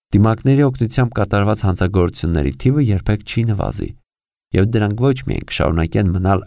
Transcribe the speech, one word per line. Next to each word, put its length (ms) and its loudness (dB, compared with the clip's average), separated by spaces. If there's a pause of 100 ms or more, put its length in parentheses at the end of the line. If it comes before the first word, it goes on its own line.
(120)
դիմակների 520 2
օգնությամբ 480 0
կատարված 520 0
հանցագործությունների 920 0
թիվը 320 0
երբեք 400 -2
չի 160 -2
նվազի, 460 -4 (640)
և 180 2
դրանք 320 0
ոչ 160 2
միայն 320 -6
կշարունակեն 640 0
մնալ 340 0